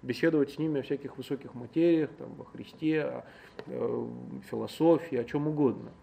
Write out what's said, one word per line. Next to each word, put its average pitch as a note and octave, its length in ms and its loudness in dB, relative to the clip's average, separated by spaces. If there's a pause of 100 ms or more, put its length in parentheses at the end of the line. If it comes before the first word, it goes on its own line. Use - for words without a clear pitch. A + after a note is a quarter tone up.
беседовать C#3+ 500 2
с - 60 -12
ними D3+ 220 0
о B2 40 -4
всяких C3+ 340 -6
высоких B2+ 360 -8
материях, D#3 640 2
там, - 120 -12 (100)
о - 60 -12
Христе, D#3 580 -2
о, B2+ 220 -6 (420)
э, A#2+ 380 -2 (440)
философии, C3 680 2
о A#2 60 0
чём D3 260 -2
угодно. B2+ 420 2 (100)